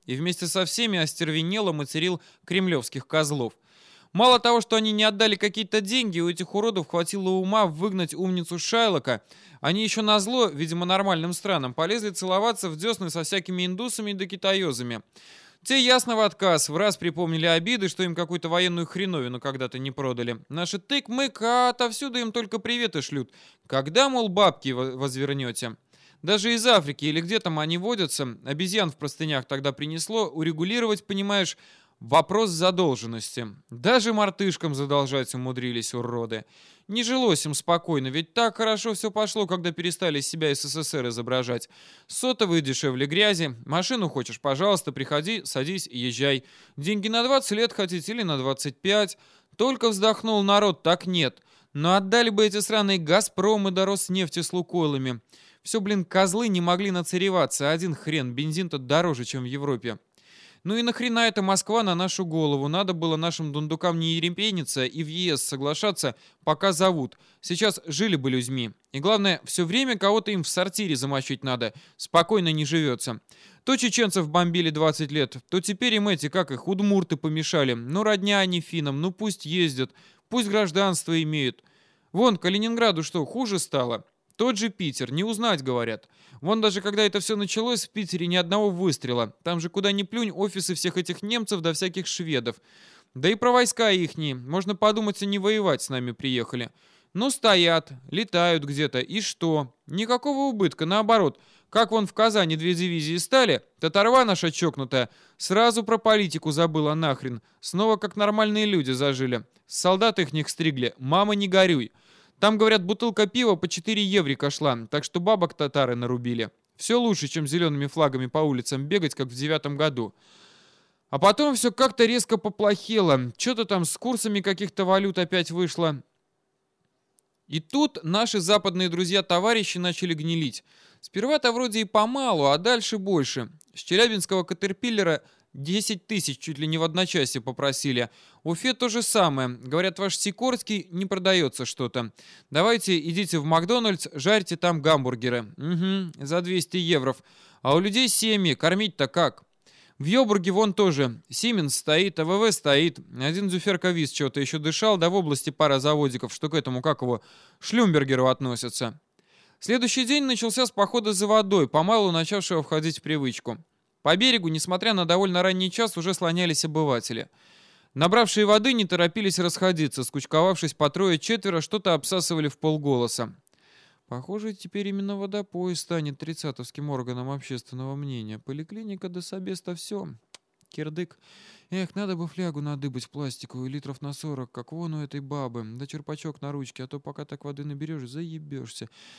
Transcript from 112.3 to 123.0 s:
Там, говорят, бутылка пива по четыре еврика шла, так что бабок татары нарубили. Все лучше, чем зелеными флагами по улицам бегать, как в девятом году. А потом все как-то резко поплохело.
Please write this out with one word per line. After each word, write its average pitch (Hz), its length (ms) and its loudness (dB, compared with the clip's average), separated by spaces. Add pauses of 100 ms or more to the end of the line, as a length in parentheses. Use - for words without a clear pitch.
Там, 214 180 4
говорят, 214 280 4
бутылка 214 420 0
пива 233 300 2
по 180 100 -4
четыре 208 340 -2
еврика 160 480 0
шла, 123 400 -2
так 147 140 -2
что - 160 -6
бабок 180 360 2
татары 135 400 0
нарубили. 120 560 -4 (260)
Все 233 240 0
лучше, 202 260 0
чем 151 180 -4
зелеными 147 420 0
флагами 131 400 0
по 139 100 -4
улицам 139 480 0
бегать, 165 280 0
как 131 140 -4
в 120 80 -16
девятом 147 400 -2
году. 131 400 -2 (920)
А 139 100 -2
потом 247 360 4
все 233 180 2
как-то - 320 4
резко 233 320 2
поплохело. 196 960 2